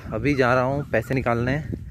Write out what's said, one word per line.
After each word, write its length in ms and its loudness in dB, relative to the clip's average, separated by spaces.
अभी 200 0
जा 200 4
रहा 100 4
हूँ 260 -2
पैसे 240 0
निकालने। 500 0